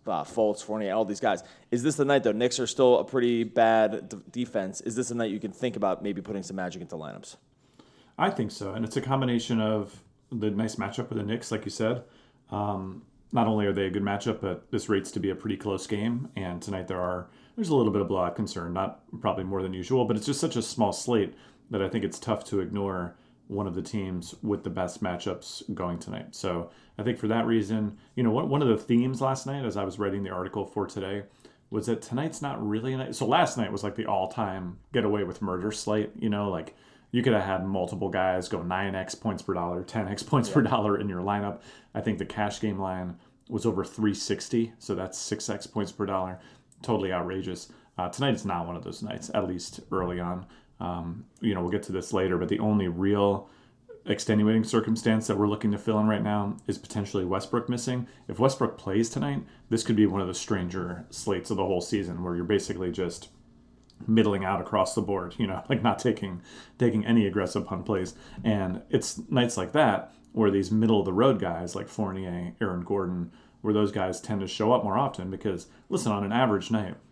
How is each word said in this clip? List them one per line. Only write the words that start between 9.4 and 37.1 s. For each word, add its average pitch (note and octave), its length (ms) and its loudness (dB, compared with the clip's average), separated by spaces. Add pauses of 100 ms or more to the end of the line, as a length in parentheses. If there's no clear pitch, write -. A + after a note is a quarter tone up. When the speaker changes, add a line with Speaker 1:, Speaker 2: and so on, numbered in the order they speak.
Speaker 2:
of G#2+ 420 0 (300)
the G#2+ 180 0
nice A2 280 -2
matchup G#2 320 -4
with A2+ 80 -4
the G#2 80 -2
Knicks, A2 260 -4
like G#2+ 140 -2
you G2+ 60 -4
said. A#2+ 320 0 (480)
Um, G2 500 -4 (320)
not A#2 140 4
only G#2+ 180 4
are G2 80 4
they F#2+ 140 2
a - 20 -2
good G2 120 0
matchup, G2+ 380 0
but - 320 -4
this G#2 160 -2
rates G2 240 2
to - 80 -4
be F#2+ 100 0
a F#2 60 -2
pretty G2+ 220 -4
close F#2+ 300 -2
game. A#2 500 -2
And F2 240 -6
tonight F#2 260 -6
there F#2 140 -4
are, F2+ 260 -2 (300)
there's G#3+ 100 -2
a D#3 80 4
little A2 160 6
bit G2+ 100 2
of F2+ 60 0
blowout F2+ 300 0
concern, F2+ 340 -4
not F#2+ 300 -2 (180)
probably F#2+ 240 0
more F#2+ 180 -2
than F#2 120 -4
usual, A#2 320 2
but G#2+ 100 2
it's G#2+ 100 -4
just C#3+ 140 0
such D#3 160 0
a A#2 60 2
small G#2 320 0
slate A2 400 2 (360)
that G#2+ 120 -2
I F#2+ 80 0
think G#2 160 0
it's F2 120 -6
tough - 280 -2
to G2+ 160 0
ignore F#2 560 -4 (300)
one G2+ 200 -4
of F2 80 -6
the F#2 60 -4
teams F#2 600 -6
with G#2 220 -2
the G2 60 -4
best F2+ 340 -4
matchups F#2 720 -6
going F2 260 -4
tonight. - 360 -12
So F2 340 -4 (280)
I G#2 60 -6
think A#2+ 140 0
for G#2+ 120 -2
that A2+ 160 2
reason, G#2+ 520 0 (180)
you B2+ 80 0
know, A#2 80 4
one, C#3 180 0
one C#3+ 120 4
of C#3 60 4
the A2 100 6
themes B2 440 2
last C3+ 260 0
night C#3 160 -4
as G#2 140 -2
I G2 80 0
was F#2 140 -6
writing G2+ 240 0
the F#2 80 -6
article F#2+ 340 -4
for G2+ 200 -2
today G2 380 -6 (460)
was G#2 160 -2
that A2+ 160 0
tonight's D3+ 400 -4
not B2 240 -4
really A2 280 -2
a C3 40 -2
night. B2+ 180 -6
So C3 100 -2
last D3+ 320 4
night G#2 140 0
was G2+ 140 -4
like G2 100 -4
the A2 100 -4
all-time F#2 720 -2 (120)
get A#2 140 2
away G#2 180 2
with F2+ 180 -6
murder F#2+ 300 -2
slate, G#2+ 380 0 (100)
you A2 100 0
know, G#2 200 0
like E2+ 260 -6 (360)